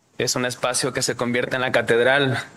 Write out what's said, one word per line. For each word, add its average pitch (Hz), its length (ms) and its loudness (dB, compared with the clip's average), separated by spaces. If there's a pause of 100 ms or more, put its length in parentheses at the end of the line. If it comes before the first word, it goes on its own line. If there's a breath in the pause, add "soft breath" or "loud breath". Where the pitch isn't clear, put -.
(180)
Es 120 180 -2
un 127 100 0
espacio 127 480 -2
que 131 80 -4
se 123 140 -2
convierte 123 400 -2
en 131 60 -2
la 127 100 -2
catedral 123 680 2 (200)